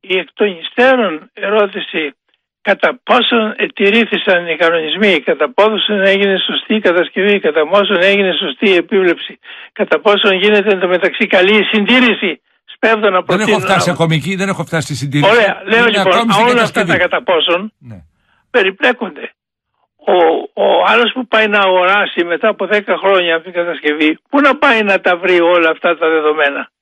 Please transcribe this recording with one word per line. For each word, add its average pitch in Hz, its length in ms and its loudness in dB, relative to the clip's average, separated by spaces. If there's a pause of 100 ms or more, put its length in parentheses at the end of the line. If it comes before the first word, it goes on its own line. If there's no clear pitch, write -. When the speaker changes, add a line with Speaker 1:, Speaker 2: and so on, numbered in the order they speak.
Speaker 1:
η 190 180 -4
εκ 185 160 -6
των 196 240 -2
υστέρων 233 720 0
ερώτηση, 196 800 -4 (480)
κατά 190 400 -2
πόσον 226 540 0
ετηρήθησαν 202 880 0
οι 165 100 -4
κανονισμοί, 165 640 0
κατά 147 320 -2
πόσον 208 480 0
έγινε 196 360 2 (100)
σωστή - 280 -4
η 214 60 0
κατασκευή, 190 600 0
κατά 156 280 0
πόσον 196 340 2
έγινε 196 300 2
σωστή 175 380 -2
η 190 40 4
επίβλεψη, 175 640 0 (340)
κατά - 280 -2
πόσον 202 320 2
γίνεται 202 400 2
εντωμεταξύ 180 540 -2
καλή 196 300 2
η 202 60 2
συντήρηση, 214 760 0 (240)
σπέβδω 220 460 0
να 185 100 0
Speaker 2:
Δεν 180 200 -2
έχω 214 60 -2
Speaker 1:
προτείνω 214 120 0
Speaker 2:
φτάσει 185 300 0
Speaker 1:
να 175 60 -2
Speaker 2:
ακόμη 165 200 0
εκεί, 160 220 -4
δεν 196 120 -4
έχω 170 160 -6
φτάσει 165 220 -6
στη 147 100 -8
συντήρηση. 143 340 0
Speaker 1:
Ωραία, 214 360 0
λέω, 233 200 2
Speaker 2:
Είναι 214 120 0
Speaker 1:
λοιπόν, 185 140 2
Speaker 2:
ακόμη 208 200 0
στην 208 140 2
Speaker 1:
όλα 240 160 2
αυτά - 180 -2
Speaker 2:
κατασκευή. 180 180 -2
Speaker 1:
τα - 0 - (100)
κατά 175 140 -4
πόσον 180 560 -2
Speaker 2:
Ναι. 113 200 -20 (520)
Speaker 1:
περιπλέκονται. 196 840 -2 (640)
Ο, - 160 -2 (500)
ο 180 240 2
άλλος 220 260 0
που 254 140 -8
πάει 220 220 0
να 208 100 0
αγοράσει 185 680 0
μετά 170 240 -2
από 202 180 -4
δέκα 202 320 -2
χρόνια 180 360 0
από 165 100 -4
την 185 80 -16
κατασκευή, 156 680 -2 (100)
πού 285 120 0
να 277 160 2
πάει 233 260 2
να 196 180 0
τα 180 160 0
βρει 180 240 2
όλα 170 300 2
αυτά 165 280 -2
τα 165 100 0
δεδομένα; 151 640 0 (120)